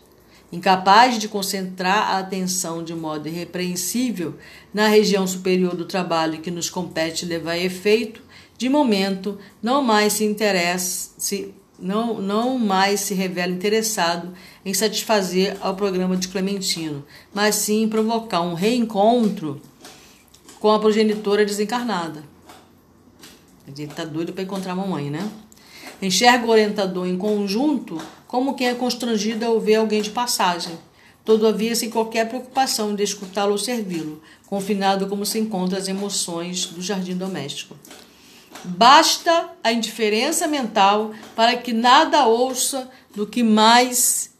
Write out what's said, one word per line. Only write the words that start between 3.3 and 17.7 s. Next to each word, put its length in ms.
na 140
região 400
superior 480
do 100
trabalho 540
que 100
nos 200
compete 560
levar 260
a 80
efeito, 600
de 120
momento, 680
não 220
mais 300
se 100
interessa, 960
se, 360
não, 420
não 380
mais 440
se 120
revela 380
interessado 840
em 80
satisfazer 880
ao 160
programa 400
de 140
Clementino, 760
mas 220
sim 280